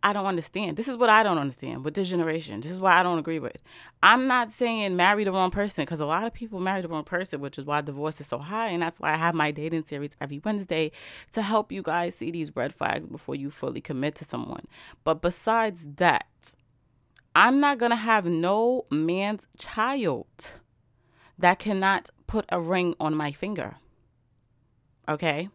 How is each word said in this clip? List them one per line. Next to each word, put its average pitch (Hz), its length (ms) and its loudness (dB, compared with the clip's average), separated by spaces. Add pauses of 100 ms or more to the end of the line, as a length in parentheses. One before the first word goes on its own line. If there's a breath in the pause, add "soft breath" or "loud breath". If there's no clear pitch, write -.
I 202 60 4
don't 202 140 -2
understand. 180 500 -4
This 226 100 -6
is 254 120 -6
what 240 100 4
I 214 140 6
don't 185 160 2
understand 131 440 -6
with 151 120 -6
this 190 160 -2
generation. 160 500 -2
This 147 100 -10
is 185 80 -8
why 185 140 6
I 175 100 8
don't 175 160 0
agree 160 200 -4
with. 131 180 -8 (460 loud breath)
I'm 240 240 8
not 247 260 2
saying 220 440 0
marry 202 280 6
the 190 80 0
wrong 185 180 4
person, 202 360 -2
'cause 160 120 -6
a 151 60 -2
lot 170 220 0
of 240 80 -6
people 214 260 -10
marry 185 220 -2
the 170 60 -6
wrong 156 160 -6
person, 180 360 -6
which 139 180 -8
is 139 60 -10
why 147 160 0
divorce 147 400 -6
is 143 60 -14
so - 120 -4
high. 208 300 -4
And 175 140 -2
that's 165 180 -4
why 156 140 0
I - 20 0
have 170 180 2
my 151 160 2
dating 156 340 -4
series 143 260 -8 (100)
every 143 200 -8
Wednesday 185 520 -2 (400 loud breath)
to 226 80 -2
help 208 320 0
you 190 80 -6
guys 175 360 -2
see 123 140 -6
these 165 240 -6
red 127 200 -4
flags - 340 -2
before - 260 -10
you 139 160 -6
fully 127 300 -6
commit 143 360 -4
to 151 100 -14
someone. - 400 -8 (380 loud breath)
But 160 180 0
besides 185 720 0
that, - 580 0 (840)
I'm 240 240 8
not 285 200 2
gonna 233 180 2
have 220 300 2
no 202 640 2
man's 185 680 -2
child 220 960 -4 (880 soft breath)
that 180 200 4
cannot 196 520 0 (160)
put 220 240 -2
a 180 100 0
ring 175 400 0
on 156 140 0
my 151 180 -2
finger. 185 440 -8 (1300)
Okay? 151 460 -2